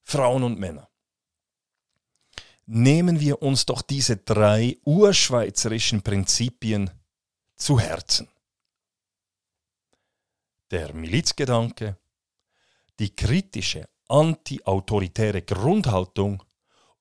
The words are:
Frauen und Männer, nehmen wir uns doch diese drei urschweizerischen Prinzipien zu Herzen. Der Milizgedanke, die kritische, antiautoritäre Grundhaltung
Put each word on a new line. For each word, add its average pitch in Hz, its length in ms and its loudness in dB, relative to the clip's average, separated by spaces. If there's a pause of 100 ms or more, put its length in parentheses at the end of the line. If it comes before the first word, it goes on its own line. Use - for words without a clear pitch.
Frauen 131 400 0
und 117 160 -2
Männer, 82 300 -8 (1800)
nehmen 151 540 4
wir 143 220 0
uns 135 240 0
doch 123 160 -4
diese 127 340 -2
drei 107 680 2
urschweizerischen 120 1200 2
Prinzipien 101 880 -2 (640)
zu 139 220 0
Herzen. - 500 -2 (2500)
Der 78 240 -6
Milizgedanke, 117 1040 -4 (1040)
die 104 160 -4
kritische, - 720 -4 (200)
antiautoritäre 107 1300 0
Grundhaltung 101 1000 -2 (580)